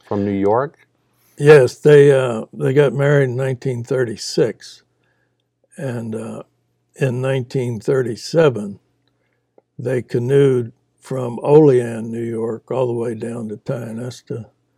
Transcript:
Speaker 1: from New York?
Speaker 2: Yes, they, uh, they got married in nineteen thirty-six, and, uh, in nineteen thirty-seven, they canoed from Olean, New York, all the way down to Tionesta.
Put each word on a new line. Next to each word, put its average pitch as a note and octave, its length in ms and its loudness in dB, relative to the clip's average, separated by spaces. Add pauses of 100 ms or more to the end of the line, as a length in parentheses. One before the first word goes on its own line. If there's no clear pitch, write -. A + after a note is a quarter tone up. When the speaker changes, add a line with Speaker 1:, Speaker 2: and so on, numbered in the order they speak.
Speaker 1:
from G2+ 200 -4
New G2+ 140 -4
York? G#2+ 480 -2 (520)
Speaker 2:
Yes, C#3+ 380 6
they, D3 360 6
uh, B2 400 -2
they C#3 220 -4
got C#3 180 4
married C#3 380 0
in A#2 60 -6
nineteen C3 460 -6
thirty-six, A#2+ 1000 -6 (920)
and, A#2+ 380 -8
uh, A2 280 -12 (540)
in B2+ 240 -2
nineteen B2 600 -4
thirty-seven, A#2+ 1000 -2 (1000)
they B2+ 240 -4
canoed B2+ 720 0 (280)
from B2 420 -8
Olean, A#2+ 720 4
New A#2 100 -6
York, A2+ 480 -8
all B2+ 160 -2
the A#2+ 60 -4
way A#2 220 -6
down A#2 340 -10
to G#2 80 -12
Tionesta. A#2+ 920 -12 (280)